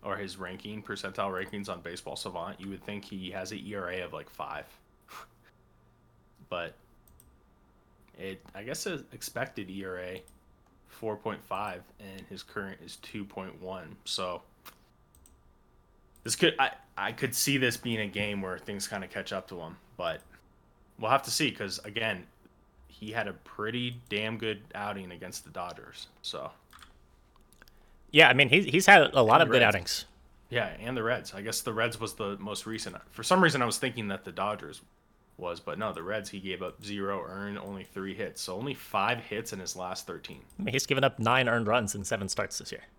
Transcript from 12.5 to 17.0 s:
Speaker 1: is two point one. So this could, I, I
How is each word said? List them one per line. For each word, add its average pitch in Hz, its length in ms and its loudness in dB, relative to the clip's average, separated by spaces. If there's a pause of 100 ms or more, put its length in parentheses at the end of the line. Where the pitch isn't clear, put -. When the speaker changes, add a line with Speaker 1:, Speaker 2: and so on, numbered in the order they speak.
Speaker 1:
is 85 140 -14
two - 260 -10
point 92 380 -12
one. 92 420 -10
So 92 380 -4 (1800)
this 113 120 -2
could, - 240 4
I, 135 120 4 (260)
I 98 160 -4